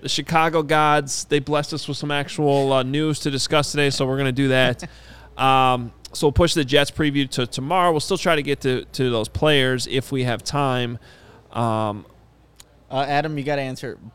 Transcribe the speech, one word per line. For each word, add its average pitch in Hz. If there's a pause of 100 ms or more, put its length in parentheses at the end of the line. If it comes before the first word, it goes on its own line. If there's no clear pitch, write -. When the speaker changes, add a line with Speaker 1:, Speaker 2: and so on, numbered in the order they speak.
Speaker 1:
the -
Chicago 160
gods, 151
they 147
blessed 147
us 147
with 143
some 147
actual, 139
uh, 131
news 147
to 147
discuss 143
today, 147
so 135
we're 131
gonna 135
do 135
that. 127
<laughs> - (380)
Um, 127 (220)
so -
we'll 147
push 170
the 156
Jets 143
preview 143
to 127
tomorrow. 170
We'll 151
still 185
try 170
to 147
get 139
to, 127
to 127
those 113
players 131
if 127
we 131
have 120
time. 123 (540)
Um, 110 (840)
Speaker 2:
Uh, 135
Adam, 151
you 139
gotta 143
answer 131 (160)